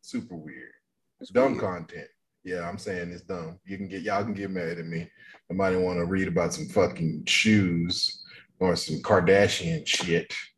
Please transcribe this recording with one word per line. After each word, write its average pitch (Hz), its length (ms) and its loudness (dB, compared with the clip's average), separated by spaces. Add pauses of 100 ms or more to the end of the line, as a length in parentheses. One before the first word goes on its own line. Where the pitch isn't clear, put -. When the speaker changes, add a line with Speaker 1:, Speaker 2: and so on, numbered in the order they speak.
Speaker 1:
Super 107 340 -10
weird. 73 360 -16 (480)
Speaker 2:
That's - 120 -18
Speaker 1:
Dumb 247 220 4
Speaker 2:
weird. - 100 -4
Speaker 1:
content. 87 440 -8 (360)
Yeah, 87 240 -6
I'm 104 100 -8
saying 90 340 -6
it's 87 120 -14
dumb. 85 420 -10
You 95 120 -10
can 98 120 -8
get, 92 140 -10
y'all 101 200 -2
can 110 100 -4
get 95 180 -6
mad 87 260 -4
at 82 80 -10
me. 82 240 -6 (400)
Nobody 92 280 2
wanna 90 280 0
read 95 220 0
about 85 260 0
some 78 140 -8
fucking 80 580 0
shoes 92 1000 2 (360)
or 92 160 4
some 78 260 -4
Kardashian 92 840 4
shit. 85 460 0 (240)